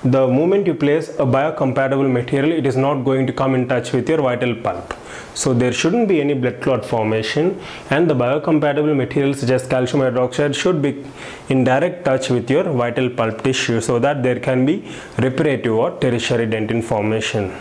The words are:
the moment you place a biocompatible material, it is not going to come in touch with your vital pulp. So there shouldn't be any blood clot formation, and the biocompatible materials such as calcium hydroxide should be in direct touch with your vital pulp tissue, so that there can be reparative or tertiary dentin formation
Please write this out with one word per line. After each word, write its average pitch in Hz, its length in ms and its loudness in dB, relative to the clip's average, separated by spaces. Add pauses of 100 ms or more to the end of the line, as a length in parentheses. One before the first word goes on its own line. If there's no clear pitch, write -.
the 135 240 4
moment 175 400 2
you 156 80 0
place 147 340 0
a - 160 -2
biocompatible 135 880 0
material, 135 400 0
it 156 160 0
is 123 80 0
not 135 280 0
going 131 220 2
to 127 80 -2
come 135 220 0
in 123 120 0
touch 123 240 -2
with 123 160 0
your 156 140 2
vital 123 340 0
pulp. - 380 -6 (400)
So 135 200 0
there 123 200 2
shouldn't 208 340 2
be 170 140 2
any 143 140 0
blood 123 260 -2
clot 131 240 0
formation, 113 720 0 (300)
and 160 180 2
the 151 60 2
biocompatible 147 840 2
materials 139 440 0
such 120 100 -2
as 127 180 0
calcium 127 360 0
hydroxide 127 520 0
should 170 260 0
be 139 220 -2 (460)
in 131 140 4
direct 143 420 2
touch 131 240 0
with 120 200 0
your 151 140 4
vital 123 460 0
pulp 110 340 -2
tissue, 127 380 0
so 120 180 0
that 139 220 0
there 123 180 0
can 127 260 0
be 170 220 0 (300)
reparative 127 560 0
or 113 260 2
tertiary 117 460 0
dentin 110 380 -2
formation 107 760 -2